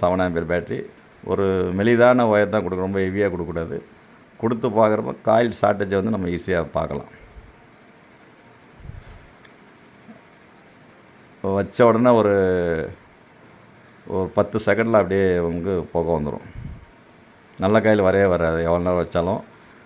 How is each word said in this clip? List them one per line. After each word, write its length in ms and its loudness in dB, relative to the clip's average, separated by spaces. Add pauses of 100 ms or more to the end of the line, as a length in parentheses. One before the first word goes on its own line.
செவன் 240 2
ஆம்பியர் 260 -4
பேட்டரி. 280 -4 (540)
ஒரு 100 0 (360)
மெலிதான 520 4
ஒயர் 220 2
தான் 120 0
கொடுக்கணும், 220 -4
ரொம்ப 180 -2
ஹெவியாக 280 -2
கொடுக்கக்கூடாது. 440 -8 (640)
கொடுத்து 300 -2 (100)
பார்க்குறப்ப 360 2 (120)
காயில் 320 2
ஷார்ட்டேஜை 400 0
வந்து 160 -2
நம்ம 220 -4
ஈஸியாக 400 -4
பார்க்கலாம். 340 -6 (4000)
வச்ச 340 -2 (100)
உடனே 220 4 (100)
ஒரு, 140 2 (1800)
ஒரு 220 -2
பத்து 280 0
செகண்டில் 340 2
அப்படியே 280 2 (220)
உங்களுக்கு 260 -4 (180)
புகை 220 -2
வந்துடும். 320 -6 (1160)
நல்ல 220 2
காயில் 220 4
வரவே 260 4
வராது, 340 0
எவ்வளோ 180 0
நேரம் 160 0
வச்சாலும் 420 -4 (440)